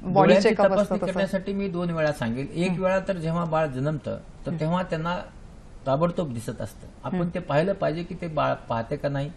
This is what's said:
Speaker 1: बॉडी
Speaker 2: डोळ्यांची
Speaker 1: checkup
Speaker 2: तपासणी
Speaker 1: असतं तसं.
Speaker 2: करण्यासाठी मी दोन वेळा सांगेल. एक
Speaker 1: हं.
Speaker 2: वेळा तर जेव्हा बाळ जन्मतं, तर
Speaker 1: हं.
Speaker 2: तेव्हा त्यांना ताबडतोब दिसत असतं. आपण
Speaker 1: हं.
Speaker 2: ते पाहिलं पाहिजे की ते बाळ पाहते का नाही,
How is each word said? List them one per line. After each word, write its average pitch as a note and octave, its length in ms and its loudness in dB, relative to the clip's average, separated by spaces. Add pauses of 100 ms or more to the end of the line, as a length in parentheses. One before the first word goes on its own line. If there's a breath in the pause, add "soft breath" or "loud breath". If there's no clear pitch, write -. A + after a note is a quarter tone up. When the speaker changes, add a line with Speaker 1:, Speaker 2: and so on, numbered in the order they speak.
Speaker 1:
बॉडी F#3 120 -2
Speaker 2:
डोळ्यांची G3 360 8
Speaker 1:
checkup G3+ 160 4
Speaker 2:
तपासणी G3 180 6
Speaker 1:
असतं F#3 140 0
तसं. F3+ 80 -2
Speaker 2:
करण्यासाठी F#3+ 480 -2
मी G3 140 -2
दोन F3 220 -2
वेळा D#3 220 2
सांगेल. B2+ 420 -4
एक F3 180 0
Speaker 1:
हं. E3+ 80 -2
Speaker 2:
वेळा F#3 200 2
तर F#3 160 -2
जेव्हा E3 300 -2
बाळ D#3 220 2
जन्मतं, C3 500 -2 (280)
तर - 60 -4
Speaker 1:
हं. E3 80 -4
Speaker 2:
तेव्हा E3+ 240 0
त्यांना E3+ 340 -2 (680)
ताबडतोब D#3+ 460 0
दिसत A2+ 280 -8
असतं. - 260 -10 (160)
आपण F3+ 180 -2
Speaker 1:
हं. F3 120 0
Speaker 2:
ते F3+ 60 -2
पाहिलं E3+ 340 2
पाहिजे D#3+ 300 -2
की E3+ 180 -10
ते F3 60 -6
बाळ C#3 260 0
पाहते A#2 420 -4
का C#3+ 140 -2
नाही, C#3 280 -2